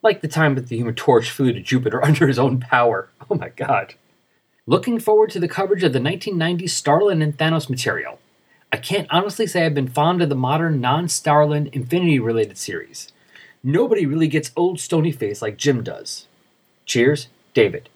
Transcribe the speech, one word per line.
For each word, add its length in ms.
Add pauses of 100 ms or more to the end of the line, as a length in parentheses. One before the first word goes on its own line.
Like 180
the 60
time 280
that 120
the 100
Human 180
Torch 340
flew 240
to 60
Jupiter 440
<laughs> 0
under 240
his 120
own 200
power. 500 (200)
Oh 60
my 140
god. 440 (720)
Looking 340
forward 320
to 80
the 80
coverage 360
of 100
the 60
nineteen 400
nineties 340
Starlin 480
and 160
Thanos 320
material. 480 (540)
I 60
can't 340
honestly 340
say 180
I've 120
been 120
fond 360
of 60
the 60
modern 460
non-Starlin 880
Infinity-related 880
series. 540 (520)
Nobody 440
really 200
gets 280
old 240
stony 320
face 280
like 180
Jim 260
does. 420 (600)
Cheers, 420 (260)
David. 420